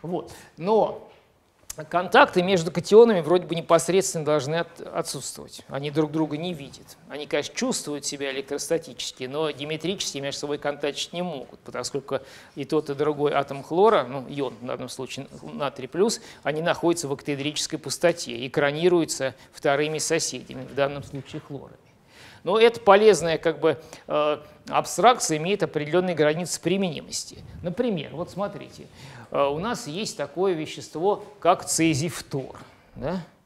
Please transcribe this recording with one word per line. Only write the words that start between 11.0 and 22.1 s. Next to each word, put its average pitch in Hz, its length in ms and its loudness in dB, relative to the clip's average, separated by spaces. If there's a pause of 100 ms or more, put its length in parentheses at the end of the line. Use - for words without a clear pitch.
не 170 80 -6
могут, 160 400 -8
поскольку 131 600 -6 (340)
и 143 100 -8
тот, 151 240 0
и 143 60 -4
другой 147 400 0
атом 139 280 -2
хлора, 175 460 4
ну, 131 180 -8
ион 139 360 -4
в - 20 -14
данном 127 240 -8
случае - 380 -10 (160)
натрий 151 440 -8
плюс, 202 360 0 (220)
они 151 180 -2
находятся 170 460 0
в 143 40 -4
октаэдрической 147 680 -6
пустоте, 131 680 -2
экранируются 151 880 2 (180)
вторыми 151 460 0
соседями, 131 680 -4
в 123 100 -16
данном 143 300 -2
случае 143 420 -12
хлорами. - 300 -14 (680)